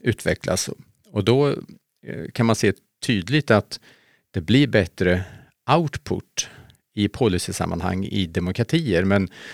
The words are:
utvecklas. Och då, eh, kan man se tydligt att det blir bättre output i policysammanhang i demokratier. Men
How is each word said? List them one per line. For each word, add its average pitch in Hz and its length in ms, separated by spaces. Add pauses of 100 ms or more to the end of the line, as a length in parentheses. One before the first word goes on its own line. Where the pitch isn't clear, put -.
utvecklas. - 720 (400)
Och 104 140
då, 131 240 (580)
eh, - 280
kan 120 120
man 113 100
se 101 160 (340)
tydligt 120 440
att - 300 (500)
det 92 100
blir 117 260
bättre 92 580 (520)
output - 720 (460)
i 101 140
policysammanhang 92 960
i 95 220
demokratier. 92 800
Men 98 240 (240)